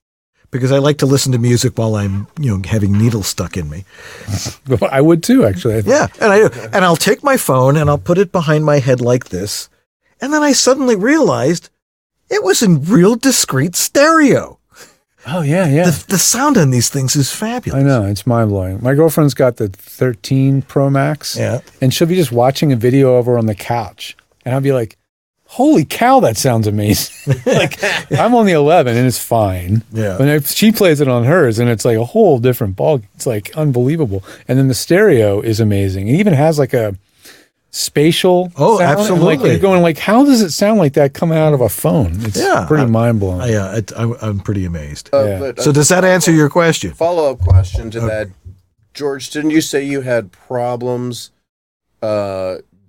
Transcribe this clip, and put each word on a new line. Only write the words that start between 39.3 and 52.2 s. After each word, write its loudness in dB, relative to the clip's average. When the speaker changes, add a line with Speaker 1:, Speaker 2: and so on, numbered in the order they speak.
Speaker 1:
absolutely. 0
Speaker 2:
you're 2
going, 4
like, 0
"How 2
does 4
it -2
sound 0
like 2
that 2
coming -2
out 2
of 0
a 2
phone?" -2
It's -4
Speaker 1:
Yeah, 0
Speaker 2:
pretty 2
Speaker 1:
I, 0
Speaker 2:
mind-blowing. 0
Speaker 1:
I, -2
uh, -4
it, -8
I, -4
I'm -6
pretty -4
amazed. -10
Speaker 3:
Uh, 2
Speaker 2:
Yeah. -4
Speaker 3:
but, -8
Speaker 1:
So 2
Speaker 3:
uh, 2
Speaker 1:
does 2
that 2
answer 2
your 4
question? 0
Speaker 3:
follow-up -2
question 2
to -8
Speaker 1:
Okay. -4
Speaker 3:
that. -6
George, -8
didn't -4
you 2
say -4
you -6
had -4
problems, -6
uh, -4